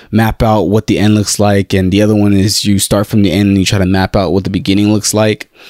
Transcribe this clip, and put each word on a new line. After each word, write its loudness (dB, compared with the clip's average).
map 0
out 2
what 0
the 0
end 2
looks -2
like, 0
and 0
the 2
other 2
one 2
is 0
you 0
start -2
from 0
the 2
end 2
and 2
you 2
try -2
to 0
map -2
out 0
what 0
the -6
beginning 0
looks -2
like. -2